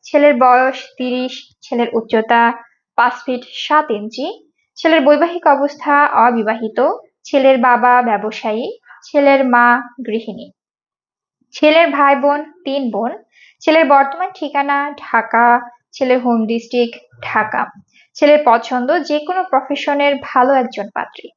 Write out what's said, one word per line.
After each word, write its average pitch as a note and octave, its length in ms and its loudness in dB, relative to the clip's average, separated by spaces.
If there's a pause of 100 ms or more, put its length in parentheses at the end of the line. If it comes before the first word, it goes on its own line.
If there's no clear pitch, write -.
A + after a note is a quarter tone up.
ছেলের D4 320 2
বয়স B3+ 420 2 (200)
তিরিশ। B3+ 360 -6 (280)
ছেলের A#3+ 320 -4
উচ্চতা A#3 600 0 (420)
পাঁচ B3 180 0 (120)
ফিট B3 180 -6
সাত D4+ 480 -4
ইঞ্চি। A3+ 360 -8 (480)
ছেলের D#4+ 260 0
বৈবাহিক E4 460 2
অবস্থা C#4+ 640 0 (180)
অবিবাহিত। A3+ 520 -2 (440)
ছেলের C4+ 340 2
বাবা B3 440 4
ব্যবসায়ী। A3 760 -4 (260)
ছেলের C#4 420 2
মা A#3+ 360 2 (260)
গৃহিণী। G#3+ 440 -8 (1000)
ছেলের D#4 400 2
ভাই C#4 240 2
বোন C#4+ 280 -2 (220)
তিন C4+ 260 -4
বোন। A3 200 -4 (480)
ছেলের D#4+ 260 2
বর্তমান C#4 500 0
ঠিকানা C#4+ 560 -4
ঢাকা। A#3+ 680 0 (300)
ছেলের B3+ 280 0
হোম A#3 260 0
ডিস্ট্রিক্ট A#3 800 -6
ঢাকা। - 400 -2 (480)
ছেলের D4 320 4
পছন্দ B3 540 0
যে D4+ 200 -4
কোনো F4+ 240 -4
প্রফেশনের C#4+ 680 -2 (100)
ভালো C4 300 2
একজন A3+ 400 -4
পাত্রী। - 440 -12